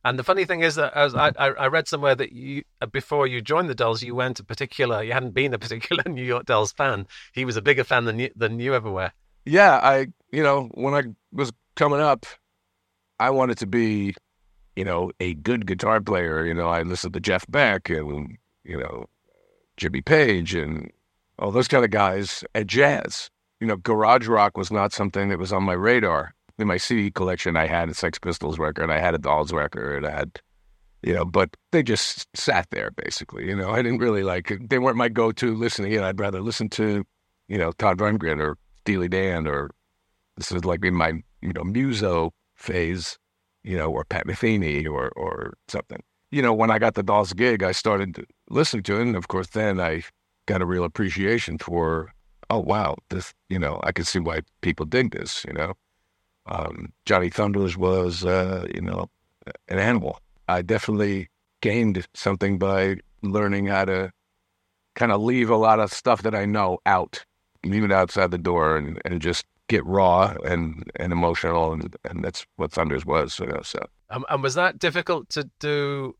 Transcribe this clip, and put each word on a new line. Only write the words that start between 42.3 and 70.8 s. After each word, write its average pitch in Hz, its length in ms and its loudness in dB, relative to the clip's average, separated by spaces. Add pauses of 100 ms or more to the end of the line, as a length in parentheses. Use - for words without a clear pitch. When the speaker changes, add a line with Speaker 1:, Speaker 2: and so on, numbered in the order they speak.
Speaker 2:
phase, 87 640 -4 (440)
you 92 120 -6
know, 80 160 -2
or 67 140 -4
Pat - 200 -4
Metheny 80 640 0
or, 65 200 -4
or - 480 -8 (100)
something. - 340 -10 (300)
You 143 100 0
know, 117 120 4
when 113 180 4
I 110 80 4
got 113 140 4
the 104 100 -2
Dolls 98 300 2
gig, 110 300 2
I 92 100 2
started 98 520 0 (240)
listening 123 340 0
to 101 160 0
it, - 20 0
and 120 160 0
of 87 100 -8
course, 92 200 -2
then 101 340 0
I 82 220 -2 (420)
got 95 160 0
a 90 40 0
real 90 200 0
appreciation 95 720 -2
for, 80 560 -2 (360)
"Oh, 110 100 0
wow, 90 360 0 (140)
this, - 240 -8 (160)
you 92 100 -2
know, 76 240 -2
I - 80 0
can 85 140 -4
see - 140 -2
why 80 200 -2 (220)
people 85 240 -2
dig 123 260 0
this," - 340 -8
you - 60 -12
know? 80 220 -4 (720)
Um, 80 460 -8 (120)
Johnny 90 240 4
Thunders 101 460 0
was, 92 480 0
uh, 92 480 0
you 90 100 -8
know, 90 280 -6 (580)
an 92 120 -2
animal. 107 400 0 (280)
I 90 140 2
definitely 101 680 0 (340)
gained 107 520 2
something 98 460 0
by 95 380 2 (260)
learning 101 420 0
how 98 200 2
to 92 260 -2 (800)
kinda 113 240 2
leave 117 320 2
a 117 60 6
lot 110 240 6
of 104 120 0
stuff 113 300 0
that 107 140 -2
I 101 100 0
know 101 400 0
out, 95 400 0 (380)
leave 104 200 0
it 98 80 2
outside 92 380 4
the 90 80 -2
door, 82 400 2
and, 76 280 -6
and 87 180 -2
just 85 200 -2 (260)
get 95 180 2
raw 92 480 4 (100)
and, 80 380 -2 (140)